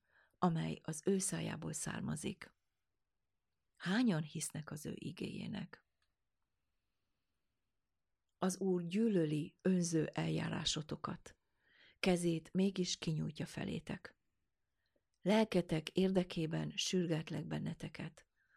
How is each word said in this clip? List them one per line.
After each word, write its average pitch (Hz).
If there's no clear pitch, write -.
amely 160
az -
ő 196
szájából 160
származik. -
Hányan 196
hisznek 151
az 151
ő -
igéjének? -
Az 185
Úr 180
gyűlöli 170
önző 170
eljárásotokat. -
Kezét 170
mégis 185
kinyújtja 156
felétek. -
Lelketek 180
érdekében 170
sürgetlek 165
benneteket. 156